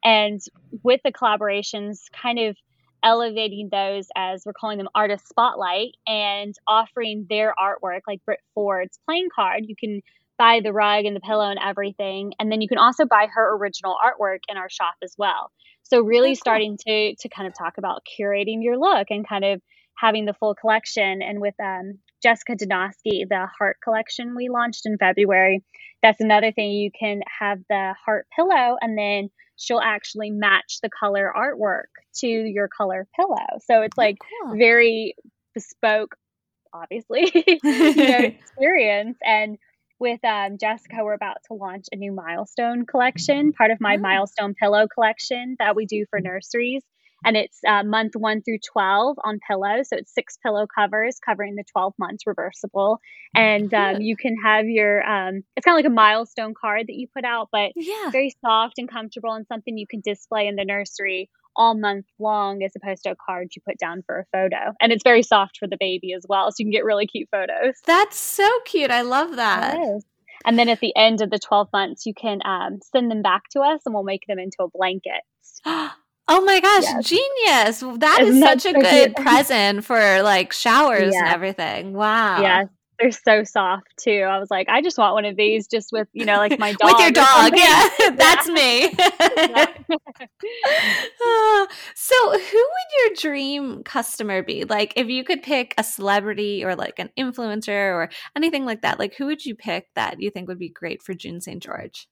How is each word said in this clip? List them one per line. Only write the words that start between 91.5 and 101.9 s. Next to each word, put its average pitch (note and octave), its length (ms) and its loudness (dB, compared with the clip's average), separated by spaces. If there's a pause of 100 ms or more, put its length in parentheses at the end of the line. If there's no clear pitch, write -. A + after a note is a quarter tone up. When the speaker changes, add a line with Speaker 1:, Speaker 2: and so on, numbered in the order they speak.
Speaker 2:
so - 200 0 (180)
who - 60 2
would D5+ 520 0 (140)
your A4 120 2
dream C#4 640 -6
customer G#3 600 -4
be? - 220 -6
Like, G#3 320 -2
if A#3+ 120 -2
you B3+ 160 -6
could C4+ 180 -4
pick B3+ 360 -4
a A3 60 -2
celebrity G3+ 800 -2
or, F#3 120 -2
like, - 240 -8
an G3 180 -10
influencer G#3+ 760 -4
or E3+ 160 -4 (260)
anything D4 280 -2
like A3+ 180 -6
that, - 180 -2
like, G3+ 160 -6
who C#4 100 -6
would D4+ 180 -6
you A#3+ 120 -8
pick F#3 400 -8
that F#3+ 240 -6
you G3 100 -6
think F3+ 180 -14
would F3+ 120 -12
be E3+ 80 -10
great - 340 -12
for F#3+ 120 -12
June F3 260 -14
Saint - 220 -14
George? - 500 -16